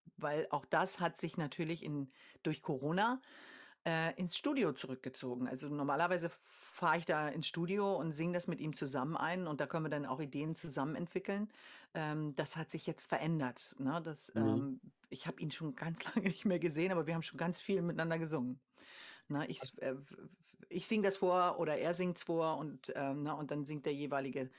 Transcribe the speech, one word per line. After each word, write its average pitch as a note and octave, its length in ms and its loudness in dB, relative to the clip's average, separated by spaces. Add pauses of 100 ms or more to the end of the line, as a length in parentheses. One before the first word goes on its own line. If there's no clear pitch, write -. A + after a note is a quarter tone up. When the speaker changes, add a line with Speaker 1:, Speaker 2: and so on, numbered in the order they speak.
(180)
Speaker 1:
weil D3+ 340 0
auch C#3+ 140 0
das E3+ 360 4
hat E3 160 2
sich E3 200 -4
natürlich D#3+ 460 0
in, C#3+ 260 -2 (340)
durch D#3 200 0
Corona, F3 580 2 (640)
äh, E3 340 2
ins F3+ 180 -2
Studio B3+ 360 4
zurückgezogen. C3 760 -4
Also, C#3 220 -4
normalerweise D#3 580 2
f-, - 180 -10
fahre - 520 0
ich E3+ 80 -4
da D3+ 240 2
ins D#3 180 -2
Studio G3 500 2
und D#3+ 160 0
singe E3 200 0
das F3 140 0
mit E3+ 140 -2
ihm D3+ 120 -2
zusammen C#3 440 0
ein F3 300 0
und D3+ 140 0
da C#3 60 2
können D#3 180 0
wir D3+ 40 -2
dann C#3+ 180 0
auch C3 140 -2
Ideen D3 340 -2
zusammen D3+ 400 -2
entwickeln. G3+ 540 -2 (440)
Ähm, D3+ 420 0
das D#3+ 220 -2
hat D#3+ 140 -6
sich - 160 -6
jetzt - 200 -6
verändert, D3+ 720 0
ne? C#3+ 240 0
Das, D#3 320 -6
Speaker 2:
Mhm. - 20 2
Speaker 1:
ähm, A2 440 4 (280)
ich - 180 -8
habe - 140 -4
ihn D#3 100 -2
schon D3+ 240 -4
ganz E3 300 -2
<laughs> - 100 -8
lange F#3+ 140 4
nicht - 160 -2
mehr F3+ 140 4
gesehen, E3 320 2
aber E3+ 160 2
wir E3+ 80 0
haben E3 80 0
schon - 160 -8
ganz E3+ 220 0
viel F#3+ 220 2
miteinander E3 360 2
gesungen. B3 400 0 (680)
Ne, D3 180 0
ich C3 120 -6
Speaker 2:
Hast - 40 -6
Speaker 1:
s-, - 160 -12
äh, C3+ 180 -2
w-, C#3+ 200 -14
w-, D#3 100 -16 (420)
ich E3+ 180 -2
singe G#3+ 160 4
das F#3+ 140 4
vor F3+ 420 4
oder D3+ 180 2
er E3 160 2
singt's F3+ 300 0
vor D#3+ 340 2
und, C#3 380 -6
ähm, C#3+ 280 0
ne, D3 120 -2
und D3 160 -4
dann D3 140 0
singt D3 200 -6
der D3+ 80 2
jeweilige, C#3 640 -2